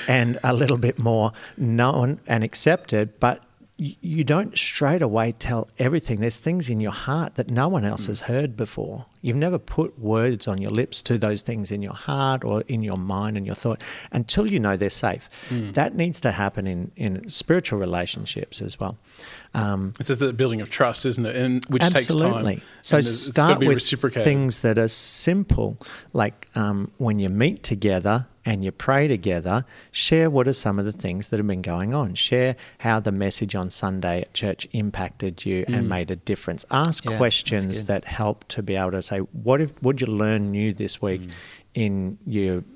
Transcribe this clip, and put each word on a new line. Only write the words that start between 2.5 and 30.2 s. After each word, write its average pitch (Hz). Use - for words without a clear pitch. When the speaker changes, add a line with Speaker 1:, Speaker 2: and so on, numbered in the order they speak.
Speaker 2:
but 123
y-, 156
you 160
don't 165
straight 156
away 113
tell 113
everything. 123
There's 117
things 160
in 113
your 107
heart 151
that -
no 127
one 165
else 104
Speaker 1:
Mm. -
Speaker 2:
has 107
heard 127
before. 107
You've 120
never 165
put -
words 113
on 98
your 104
lips 113
to 117
those 104
things 107
in 101
your 101
heart 135
or 110
in 113
your 98
mind 98
and 98
your -
thought -
until 202
you 202
know 101
they're 101
safe. -
Speaker 1:
Mm. 110
Speaker 2:
That -
needs 170
to 113
happen 98
in, 90
in 95
spiritual 170
relationships 92
as -
well. 98
Um, 98
Speaker 1:
It's 107
just 127
the 131
building 113
of -
trust, 120
isn't 120
it? 123
And 127
which 131
takes 170
time. 165
Speaker 2:
Absolutely. 110
So -
Speaker 1:
And 135
it's, 117
it's -
gotta 156
Speaker 2:
start 131
Speaker 1:
be 135
Speaker 2:
with 139
Speaker 1:
reciprocated. 123
Speaker 2:
things 139
that 110
are 113
simple, 139
like, 104
um, 104
when 110
you 98
meet 123
together 101
and 101
you 92
pray 139
together, 92
share 160